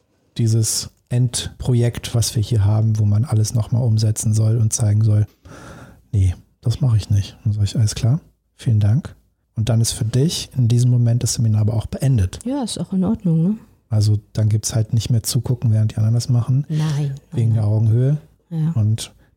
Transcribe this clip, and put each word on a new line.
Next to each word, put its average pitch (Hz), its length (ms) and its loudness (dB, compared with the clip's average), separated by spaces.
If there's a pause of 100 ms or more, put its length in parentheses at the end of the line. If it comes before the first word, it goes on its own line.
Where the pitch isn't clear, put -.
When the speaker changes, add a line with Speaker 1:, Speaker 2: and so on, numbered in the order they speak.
(380)
Speaker 1:
dieses 110 520 0 (200)
Endprojekt, 120 1040 -2
was 117 200 0
wir 113 60 0
hier 104 240 0
haben, 110 340 2
wo 107 60 2
man 104 200 2
alles 107 280 0
nochmal 117 300 0
umsetzen 110 500 0
soll 110 240 2
und 110 160 2
zeigen 107 300 2
soll, 107 240 2 (840)
nee, 95 240 0 (260)
das - 200 -2
mache 120 160 2
ich 98 120 -4
nicht.“ 101 340 -2
Dann 104 100 0
sage 104 120 0
ich, - 120 -4
„Alles 110 180 0
klar, 127 240 0 (360)
vielen 110 240 0
Dank.“ 107 360 0 (400)
Und 107 140 -2
dann 113 120 2
ist 113 100 0
für - 140 -4
dich 127 520 -2
in 123 100 2
diesem 120 220 4
Moment 120 320 2
das 120 140 -2
Seminar 110 260 2
aber 107 140 0
auch 110 100 -2
beendet. 120 580 -2
Speaker 2:
Ja, 262 200 -4
ist - 160 -8
auch 185 140 -6
in 185 100 0
Ordnung, 175 400 0
ne? 208 140 0 (320)
Speaker 1:
Also 107 280 2 (160)
dann 107 160 0
gibt's 107 240 -2
halt 110 200 -2
nicht 117 180 0
mehr 117 100 2
zugucken, 120 500 -2
während 110 200 2
die - 60 -10
anderen 110 180 0
das 120 140 -2
machen. 127 400 0
Speaker 2:
Nein, 151 440 -2 (180)
Speaker 1:
Wegen 113 180 0
Speaker 2:
nein, 110 40 2
Speaker 1:
der 110 100 0
Speaker 2:
nein. 104 80 0
Speaker 1:
Augenhöhe. 117 460 2 (320)
Speaker 2:
Ja. 160 240 -2
Speaker 1:
Und 107 400 -2 (240)